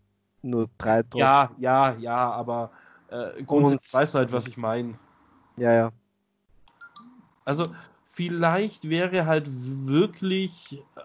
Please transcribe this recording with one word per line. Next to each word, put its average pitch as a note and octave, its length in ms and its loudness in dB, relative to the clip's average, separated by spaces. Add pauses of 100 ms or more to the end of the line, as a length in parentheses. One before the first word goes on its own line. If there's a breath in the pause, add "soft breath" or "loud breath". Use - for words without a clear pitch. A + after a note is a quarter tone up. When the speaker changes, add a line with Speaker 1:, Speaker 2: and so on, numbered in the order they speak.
(420)
Speaker 1:
nur A#2 260 -2 (100)
drei A2 240 2
Drops. A#2+ 180 -8
Speaker 2:
Ja, C3+ 380 4
ja, B2+ 420 2
ja, A#2+ 320 -2
aber, A#2 380 -6 (380 soft breath)
äh, A#2 360 -10
grundsätzlich C#3+ 440 2
Speaker 1:
Und - 60 -6
Speaker 2:
weißt C#3+ 200 2
du C#3+ 40 0
halt, B2 140 0
was B2 160 -4
ich A#2 80 -18
mein. A#2 420 -6 (580)
Speaker 1:
Ja, A#2+ 160 4
ja. A2+ 200 4 (1500)
Speaker 2:
Also, E3 280 -4 (340 loud breath)
vielleicht F3 840 -2
wäre F3 380 0
halt D#3 240 2
wirklich, C#3 1300 -2 (220)